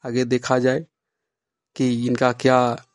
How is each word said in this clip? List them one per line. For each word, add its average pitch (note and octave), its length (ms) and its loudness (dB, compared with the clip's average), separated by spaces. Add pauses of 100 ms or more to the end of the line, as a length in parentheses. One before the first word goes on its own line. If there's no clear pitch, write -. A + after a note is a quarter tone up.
आगे B2+ 220 -2
देखा B2+ 340 0
जाए B2+ 260 0 (880)
कि B2 320 -2
इनका B2 260 0
क्या B2 440 2 (180)